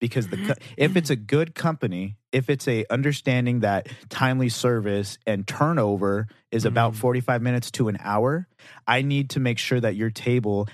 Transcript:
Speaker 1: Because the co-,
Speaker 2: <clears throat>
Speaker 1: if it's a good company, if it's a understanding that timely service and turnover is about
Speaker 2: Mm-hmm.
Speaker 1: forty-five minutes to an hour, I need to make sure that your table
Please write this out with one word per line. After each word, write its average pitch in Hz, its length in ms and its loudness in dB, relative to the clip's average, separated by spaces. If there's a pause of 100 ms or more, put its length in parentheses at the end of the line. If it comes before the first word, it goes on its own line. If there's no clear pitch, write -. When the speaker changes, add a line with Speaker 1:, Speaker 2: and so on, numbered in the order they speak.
Speaker 1:
Because 117 280 -2
the 87 80 -6
co-, 196 160 -2 (120)
Speaker 2:
<clears throat> - 120 -18
Speaker 1:
if 156 180 2
it's 165 140 2
a 143 80 4
good 147 360 0
company, 104 640 -2 (160)
if 131 180 0
it's 139 200 0
a 110 200 0
understanding 123 720 0
that 101 280 0 (180)
timely 131 400 0
service 104 680 0 (100)
and 98 180 -2
turnover 107 840 0 (220)
is 113 120 0
about 113 300 2
Speaker 2:
Mm-hmm. 110 80 -8
Speaker 1:
forty-five 123 400 0
minutes 123 300 -2
to 110 180 0
an 101 100 -4
hour, 123 480 0 (400)
I 123 140 4
need 139 300 0
to 139 100 -2
make 120 180 2
sure - 220 0
that 107 160 0
your 113 120 0
table 107 640 0